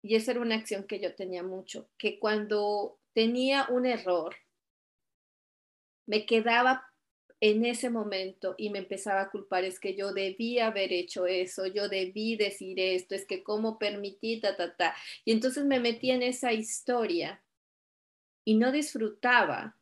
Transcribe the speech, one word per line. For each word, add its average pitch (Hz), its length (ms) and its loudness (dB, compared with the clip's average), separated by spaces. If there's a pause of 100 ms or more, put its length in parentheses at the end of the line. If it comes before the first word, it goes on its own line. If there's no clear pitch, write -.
y 214 140 2
esa 220 160 2
era 240 100 0
una 226 140 2
acción 202 300 -4
que 196 140 -8
yo 185 160 -6
tenía 185 280 -8
mucho, 190 540 -10
que 208 220 -4
cuando 208 800 0 (140)
tenía 254 560 4
un 247 160 2
error, 180 500 0 (1700)
me 214 180 0
quedaba 233 580 4 (580)
en 214 220 6
ese 240 260 0
momento 190 680 -4
y 214 120 -4
me 202 100 -4
empezaba 196 420 -2
a 196 80 -4
culpar, 196 340 -2
es 185 160 -6
que 190 160 -4
yo 202 160 -4
debí 214 480 -2
haber 202 320 0
hecho 180 340 -2
eso, 185 420 -2
yo 202 200 -2
debí 196 480 -2
decir 190 440 -2
esto, 185 360 0
es 190 100 -8
que 190 180 -6
cómo 214 340 -2
permití, 208 640 -4
ta, 190 160 0
ta, 175 180 -4
ta. 165 200 0 (280)
Y 220 80 2
entonces 254 320 2
me 277 160 4
metí 240 320 0
en 254 120 2
esa 254 280 0
historia 220 880 -2 (1000)
y 220 120 4
no 240 160 4
disfrutaba 220 1120 0